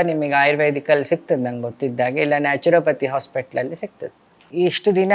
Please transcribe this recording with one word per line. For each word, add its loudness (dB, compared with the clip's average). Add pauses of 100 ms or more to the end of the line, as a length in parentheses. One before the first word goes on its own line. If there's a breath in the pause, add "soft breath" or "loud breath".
ನಿಮಗೆ -2
ಆಯುರ್ವೇದಿಕಲ್ಲಿ 2
ಸಿಗ್ತದೆ -2
ನಂಗೆ -6
ಗೊತ್ತಿದ್ದಾಗೆ, -4
ಇಲ್ಲ 0
ನ್ಯಾಚುರೋಪತಿ 2
ಹಾಸ್ಪಿಟ್ಲಲ್ಲಿ -6
ಸಿಗ್ತದೆ. -12 (440)
ಇಷ್ಟು 2
ದಿನ 2